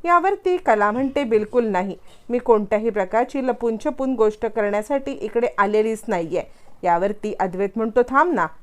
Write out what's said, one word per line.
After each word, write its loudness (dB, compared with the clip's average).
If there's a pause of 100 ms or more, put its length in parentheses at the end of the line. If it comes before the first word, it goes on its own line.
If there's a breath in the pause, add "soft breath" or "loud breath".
यावरती 2
कला 2
म्हणते, -2
"बिलकुल 2
नाही, -2 (340 soft breath)
मी 0
कोणत्याही 2
प्रकारची -2
लपून -2
छपून -2
गोष्ट 0
करण्यासाठी -2
इकडे -2 (100)
आलेलीच 2
नाहीये." -2 (400 soft breath)
यावरती 0
अद्वैत -2
म्हणतो, 0
"थांब 4
ना 2 (180)